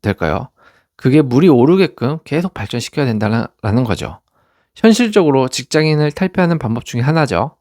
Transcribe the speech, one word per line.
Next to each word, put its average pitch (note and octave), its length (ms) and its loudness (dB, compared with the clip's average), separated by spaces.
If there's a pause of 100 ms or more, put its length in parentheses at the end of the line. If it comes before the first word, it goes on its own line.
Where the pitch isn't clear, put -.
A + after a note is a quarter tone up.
될까요? F#2+ 480 -2 (480)
그게 C#3 240 2
물이 C#3 260 2
오르게끔 D3+ 760 2
계속 F3 280 -6
발전시켜야 A#2+ 520 -6
된다는 A2 800 -2
거죠. - 340 -6 (560)
현실적으로 G#3 720 2
직장인을 D3+ 640 0
탈피하는 F3 480 -2
방법 A#2 240 -4
중에 - 160 -8
하나죠. C3+ 600 -2